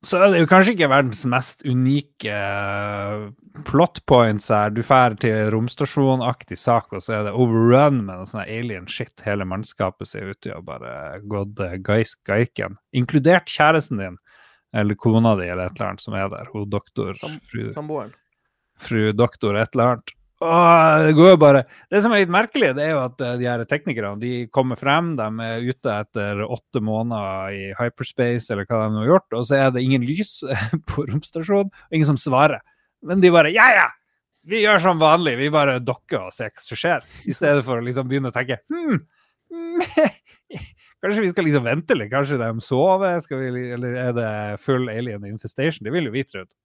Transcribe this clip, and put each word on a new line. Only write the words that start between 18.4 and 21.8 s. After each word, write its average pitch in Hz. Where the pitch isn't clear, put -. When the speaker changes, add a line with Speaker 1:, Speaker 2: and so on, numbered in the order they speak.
Speaker 1:
fru 107
doktor, 107
et 110
eller 120
annet. 120
Åh, 165
det 156
går 170
jo 180
bare. 143